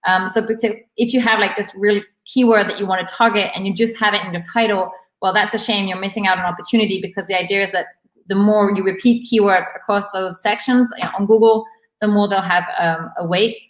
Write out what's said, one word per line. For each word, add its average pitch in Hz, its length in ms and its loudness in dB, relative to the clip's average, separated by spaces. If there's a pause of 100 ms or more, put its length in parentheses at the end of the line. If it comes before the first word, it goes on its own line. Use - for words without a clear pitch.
Um, 185 240 2
so 220 140 -2
partic-, 220 380 -4 (160)
if 240 160 0
you 254 80 2
have, 220 180 2
like, 196 180 -2
this 202 200 -6
really 202 260 0 (220)
keyword 226 420 4
that - 140 -8
you 202 60 -4
want 185 200 -2
to - 80 -14
target 208 400 2
and 190 140 -6
you 196 40 -2
just 226 260 -2
have 208 160 0
it 196 100 -2
in 185 80 -8
your 170 100 -6 (100)
title, 208 380 0 (320)
well, - 100 0
that's 214 220 0
a 220 60 -2
shame. 202 260 -2
You're 185 140 -6
missing 196 260 -4
out 185 140 2
on 180 40 -6
opportunity, 190 560 -2
because 190 280 -8
the 190 100 0
idea 190 240 0
is 190 80 -2
that 185 160 -2 (400)
the 190 80 -4
more 208 400 4
you 190 80 -2
repeat 233 500 2
keywords 202 340 4 (100)
across 202 340 -4
those 185 320 -6
sections 240 480 2 (260)
on 196 100 -2
Google, 220 380 4 (360)
the 214 80 0
more 208 200 2
they'll 196 120 0
have, 180 240 0 (160)
um, 165 360 -2
a 175 80 -6
weight. 190 340 0 (120)